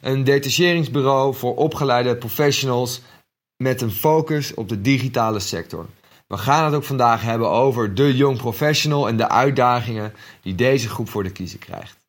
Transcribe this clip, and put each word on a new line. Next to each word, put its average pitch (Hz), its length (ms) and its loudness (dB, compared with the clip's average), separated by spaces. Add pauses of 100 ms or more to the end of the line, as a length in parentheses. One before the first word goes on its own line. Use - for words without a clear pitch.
een 135 220 -2
detacheringsbureau 139 1120 2
voor 123 200 -4
opgeleide 123 640 0
professionals 127 840 -2 (560)
met 127 240 -2
een 113 100 -2
focus 156 640 0
op 104 160 -8
de 104 120 -4
digitale 117 580 0
sector. 85 460 -8 (420)
We - 100 -10
gaan 139 280 2
het 147 80 0
ook 147 100 -2
vandaag 120 380 2
hebben 113 280 -2
over 117 460 2
de 139 200 4
young 135 220 2
professional 147 680 0
en 113 100 0
de 113 120 0
uitdagingen 120 840 2 (280)
die 95 140 -6
deze 120 340 2
groep 110 200 -8
voor 104 140 -4
de 92 80 -6
kiezer 90 280 -12
krijgt. - 380 -16 (120)